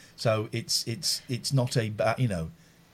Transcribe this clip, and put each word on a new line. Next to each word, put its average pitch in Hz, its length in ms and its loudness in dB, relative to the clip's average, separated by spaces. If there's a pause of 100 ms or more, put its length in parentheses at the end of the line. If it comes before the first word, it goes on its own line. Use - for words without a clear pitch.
(160)
So 110 340 2
it's, - 380 -2
it's, - 400 -2
it's 120 240 -2
not 127 240 2
a 110 140 2
ba-, 107 280 2
you 131 80 4
know, 85 240 -2 (440)